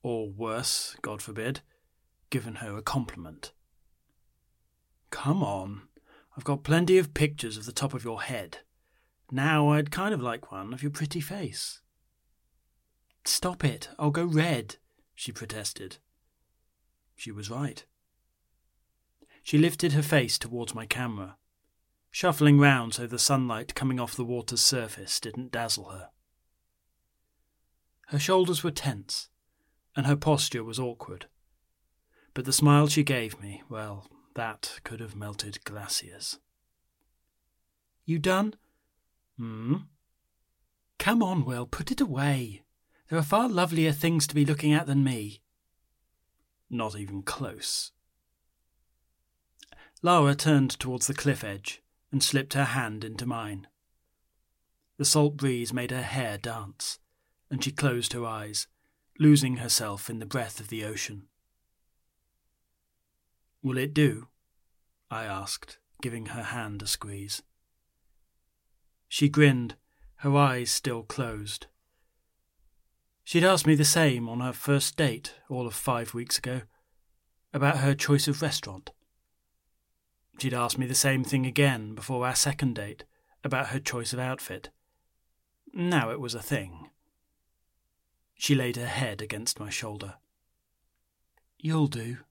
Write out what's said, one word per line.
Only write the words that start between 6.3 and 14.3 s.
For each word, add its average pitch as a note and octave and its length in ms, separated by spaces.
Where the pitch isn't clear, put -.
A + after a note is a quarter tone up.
I've B2+ 80
got C#3+ 200
plenty E3+ 340
of D#3+ 160
pictures D3 420
of G#2+ 120
the B2 40
top C3 220
of A#2 100
your A2+ 200
head. G2+ 380
Now D3 400
I'd D3+ 220
kind G3 200
of E3 100
like A#2+ 300
one G2+ 220
of B2+ 80
your D3 100
pretty D3+ 300
face." F3 600
"Stop - 380
it, A#2+ 260
I'll D3+ 100
go E3+ 160
red," D#3 520